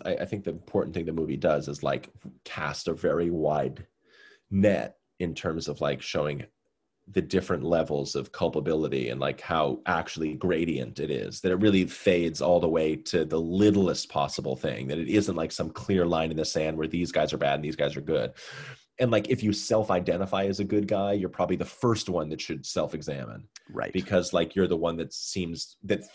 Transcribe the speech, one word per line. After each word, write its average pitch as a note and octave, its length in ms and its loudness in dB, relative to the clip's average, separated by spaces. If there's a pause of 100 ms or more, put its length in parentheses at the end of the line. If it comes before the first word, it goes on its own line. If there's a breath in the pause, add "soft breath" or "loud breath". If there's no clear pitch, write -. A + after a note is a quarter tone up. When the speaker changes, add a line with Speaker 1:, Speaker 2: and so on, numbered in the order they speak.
Speaker 1:
I, F2+ 120 0
I - 80 -2
think G2+ 180 -6
the F2 80 -2
important F2 420 -2
thing E2+ 120 -4
the D#2+ 80 -4
movie D#2 240 -2
does D2 300 2
is, C#2+ 160 -8
like, C#2 260 -2 (340)
cast - 440 -6
a E2+ 60 -2
very E2 360 0
wide D2+ 580 0 (640 soft breath)
net G2 460 4 (220)
in E2+ 140 -2
terms D#2+ 340 -4
of, D2 140 -4
like, C#2+ 200 0
showing D2 440 -2 (640)
the G2 120 2
different E2+ 420 0
levels D#2 520 0
of C2+ 160 -4
culpability D2+ 800 0
and, B1+ 100 -6
like, C#2 220 -2
how D2+ 440 0
actually D#2+ 480 -2
gradient D#2 680 -2
it D2+ 100 -4
is, G#1 300 -6
that F#2 100 2
it F#2 80 2
really G2 260 6
fades E2+ 560 2
all E2+ 200 6
the E2+ 60 2
way D#2+ 280 2
to D#2+ 300 0
the D#2 140 0
littlest F#2 680 4
possible C#2+ 460 -2
thing, C2 320 -4
that D2 100 -2
it E2 120 -4
isn't, G2+ 260 4
like, D#2+ 160 -2
some E2 180 -4
clear F#2 360 2
line E2 260 2
in D#2 60 -2
the D#2 80 0
sand D#2 320 -2
where D#2 100 -2
these E2+ 240 -2
guys D2+ 220 2
are D2+ 40 -4
bad C#2+ 180 2
and D2 80 -6
these D2 120 -4
guys D2 220 -2
are C#2+ 40 -8
good. D2 320 -2 (640 loud breath)
And, B2 120 2
like, G#2+ 180 2
if B2 140 2
you G#2 80 4
self-identify F#2+ 920 0
as G2 160 -2
a - 20 0
good G2+ 240 0
guy, G2+ 240 0
you're G2 160 0
probably F2 300 0
the E2 80 -4
first - 420 0
one E2 220 -2
that D#2 100 -8
should C#2+ 260 -8
self-examine. D2 840 -6 (200)
Speaker 2:
Right. - 220 -6
Speaker 1:
Because, F2+ 400 0
like, E2+ 240 0
you're F#2 120 4
the E2+ 100 2
one E2 200 0
that D#2+ 140 -6
seems, - 720 -8
that G2+ 320 -2